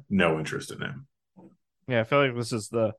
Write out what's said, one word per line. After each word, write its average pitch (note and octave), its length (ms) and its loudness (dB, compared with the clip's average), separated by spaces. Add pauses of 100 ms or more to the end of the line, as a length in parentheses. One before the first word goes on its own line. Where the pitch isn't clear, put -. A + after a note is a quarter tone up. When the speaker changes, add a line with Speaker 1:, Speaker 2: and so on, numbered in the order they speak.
Speaker 1:
no E2+ 300 2
interest - 320 -8
in - 100 -14
him. - 260 -10 (800)
Speaker 2:
Yeah, B2 140 2
I - 20 -2
feel C#3+ 160 2
like C3 160 2
this A#2+ 180 -4
is A2 160 -4
the A2+ 300 0